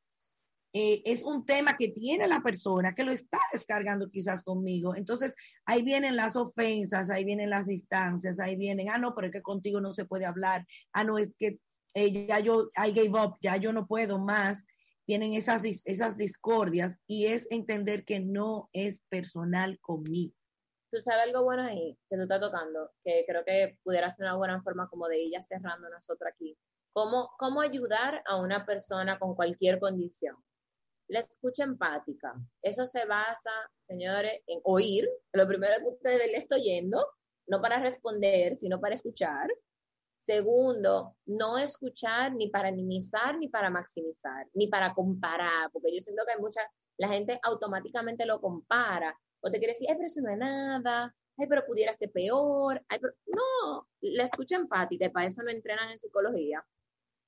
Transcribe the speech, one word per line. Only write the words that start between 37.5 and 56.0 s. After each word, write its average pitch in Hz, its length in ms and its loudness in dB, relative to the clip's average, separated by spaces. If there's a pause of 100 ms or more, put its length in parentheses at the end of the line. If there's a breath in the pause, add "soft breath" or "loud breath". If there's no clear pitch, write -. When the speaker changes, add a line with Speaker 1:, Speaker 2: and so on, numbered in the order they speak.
Speaker 2:
para 233 180 4
responder, 202 760 2
sino 185 260 -2
para 202 140 0
escuchar. 180 540 -2 (680)
Segundo, 208 1080 4
no 220 320 0
escuchar 262 800 -2
ni 214 140 0
para 196 220 0
minimizar, 185 680 -2
ni 302 100 -4
para 202 220 0
maximizar, 160 840 -6
ni 208 140 2
para 190 260 2
comparar, 175 800 0
porque 165 240 -2
yo 185 60 -2
siento 208 240 -4
que 233 80 0
hay 214 60 -6
mucha, 214 220 -4 (360)
la 190 100 0
gente 208 340 -2
automáticamente 226 840 -2
lo 214 120 0
compara, 185 800 0 (220)
o - 80 -2
te 185 80 -2
quiere 226 140 0
decir, 240 180 -4
"Ay, 320 60 4
pero 339 100 -4
eso 320 160 -6
no 226 100 -2
es 202 60 -2
nada, 254 800 -2 (220)
ay, 285 100 -2
pero 285 180 2
pudiera 220 280 2
ser 214 180 -6
peor, 269 760 2
ay, - 120 -2
pero", - 160 -4 (100)
no, 453 640 -2 (120)
la 240 240 0
escucha 262 320 -2
empática, 185 480 0
y - 40 2
para 180 180 0
eso 190 140 -8
no 233 80 -4
entrenan 220 400 -4
en 226 100 -12
psicología, 190 640 -2 (640)